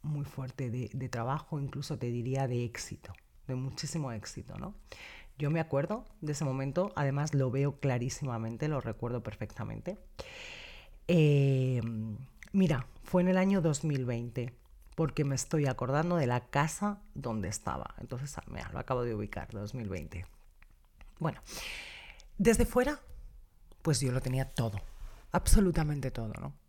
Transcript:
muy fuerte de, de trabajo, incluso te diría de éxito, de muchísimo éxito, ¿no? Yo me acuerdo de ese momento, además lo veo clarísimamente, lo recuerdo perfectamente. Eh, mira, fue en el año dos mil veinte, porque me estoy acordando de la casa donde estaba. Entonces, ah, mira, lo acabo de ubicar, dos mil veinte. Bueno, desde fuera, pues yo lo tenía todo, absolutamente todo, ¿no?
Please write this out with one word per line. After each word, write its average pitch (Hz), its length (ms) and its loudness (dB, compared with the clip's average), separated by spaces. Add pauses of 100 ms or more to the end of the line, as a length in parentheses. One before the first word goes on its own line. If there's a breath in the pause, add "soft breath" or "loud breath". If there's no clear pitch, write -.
muy 147 240 -4
fuerte 131 460 -6
de, 123 240 -4
de 131 160 -4
trabajo, 135 500 -4
incluso 143 380 -6
te 123 80 -4
diría 123 420 0
de 120 160 0
éxito, - 480 -10 (340)
de 131 80 -4
muchísimo 135 580 -4
éxito, - 440 -10
¿no? 190 180 -8 (600 loud breath)
Yo 143 140 0
me 165 100 2
acuerdo 160 460 -2 (160)
de 151 100 -2
ese 147 140 -2
momento, 135 500 0
además 143 380 2
lo 135 160 4
veo 135 300 0
clarísimamente, 123 880 0
lo 151 120 0
recuerdo 117 420 -2
perfectamente. 107 760 -6 (1080 loud breath)
Eh, 139 760 6 (680)
mira, 147 340 4 (160)
fue - 180 2
en 180 80 4
el 185 80 4
año 190 240 4
dos 156 240 2
mil 139 220 0
veinte, 120 480 -4 (400)
porque 156 300 2
me 139 100 2
estoy 147 320 0
acordando 139 500 2
de 151 100 4
la 120 220 2
casa 202 540 0 (120)
donde 110 340 -2
estaba. - 520 -6
Entonces, 131 380 -8
ah, - 80 -12
mira, - 260 -10
lo 131 60 -6
acabo 127 240 -2
de 120 120 -2
ubicar, 104 380 -6
dos 104 220 -8
mil 113 160 -6
veinte. 87 340 -6 (960)
Bueno, - 240 -4 (960 loud breath)
desde 214 260 8
fuera, 294 360 2 (840)
pues 139 180 4
yo 127 120 2
lo 127 100 2
tenía 127 240 0
todo, 110 340 -2 (500 loud breath)
absolutamente 156 800 6
todo, 113 300 -4
¿no? 143 140 -6 (140)